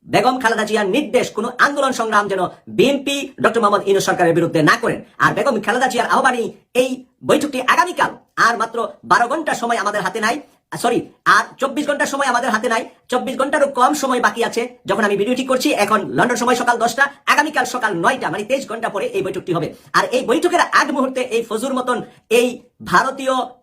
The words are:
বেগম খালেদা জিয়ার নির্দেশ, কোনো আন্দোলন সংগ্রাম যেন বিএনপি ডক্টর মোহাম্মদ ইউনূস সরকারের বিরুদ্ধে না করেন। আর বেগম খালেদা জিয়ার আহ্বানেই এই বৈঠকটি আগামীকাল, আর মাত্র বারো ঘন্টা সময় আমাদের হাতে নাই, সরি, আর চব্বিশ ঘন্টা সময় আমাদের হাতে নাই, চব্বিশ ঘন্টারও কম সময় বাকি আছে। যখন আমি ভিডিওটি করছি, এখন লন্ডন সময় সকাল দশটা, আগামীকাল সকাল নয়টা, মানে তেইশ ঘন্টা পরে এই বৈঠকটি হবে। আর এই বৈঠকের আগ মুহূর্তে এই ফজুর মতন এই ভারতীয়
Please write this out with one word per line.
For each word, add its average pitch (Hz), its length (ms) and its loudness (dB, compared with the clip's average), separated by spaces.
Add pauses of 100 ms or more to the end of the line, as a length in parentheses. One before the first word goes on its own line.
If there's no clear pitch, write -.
বেগম 240 340 2
খালেদা 220 240 0
জিয়ার 214 240 0
নির্দেশ, 240 420 0
কোনো 226 280 -4
আন্দোলন 277 340 0
সংগ্রাম 214 360 0
যেন 185 180 -2 (220)
বিএনপি 277 640 0 (100)
ডক্টর 226 180 2
মোহাম্মদ 202 280 2
ইউনূস 196 160 2
সরকারের 170 300 2
বিরুদ্ধে 160 280 2
না 190 140 4
করেন। 190 280 -4 (140)
আর 151 160 2
বেগম 233 260 0
খালেদা 247 280 0
জিয়ার 233 200 0
আহ্বানেই 240 440 2 (220)
এই 254 300 0 (200)
বৈঠকটি 254 380 2
আগামীকাল, 320 540 0 (200)
আর 226 200 2
মাত্র 226 320 -4 (160)
বারো 214 240 2
ঘন্টা 302 260 -2
সময় 233 220 -2
আমাদের 202 240 -2
হাতে 185 200 -4
নাই, 214 200 0 (380)
সরি, 240 280 0 (180)
আর - 200 4 (140)
চব্বিশ 277 280 -2
ঘন্টা 285 200 0
সময় 277 200 -2
আমাদের 240 240 0
হাতে 220 180 0
নাই, 226 200 -2 (200)
চব্বিশ 247 280 -2
ঘন্টারও 285 300 2
কম 269 280 2
সময় 254 260 0
বাকি 226 240 0
আছে। 226 420 -4
যখন 208 180 0
আমি 202 120 0
ভিডিওটি 247 280 0
করছি, 262 280 0
এখন 208 360 2
লন্ডন 220 280 0
সময় 240 180 0
সকাল 240 240 0
দশটা, 233 300 0 (180)
আগামীকাল 285 380 2
সকাল 226 300 -4
নয়টা, 202 360 0
মানে 202 140 -4
তেইশ 254 240 -2
ঘন্টা 226 200 -4
পরে 202 180 -4
এই 196 160 -2
বৈঠকটি 185 300 -4
হবে। 160 220 -2 (180)
আর 185 120 2
এই 226 200 -2
বৈঠকের 320 360 2
আগ 277 300 2
মুহূর্তে 262 300 -2
এই 233 280 -2
ফজুর 233 260 -4
মতন 247 280 -2 (280)
এই 247 320 2 (220)
ভারতীয় 262 480 0 (300)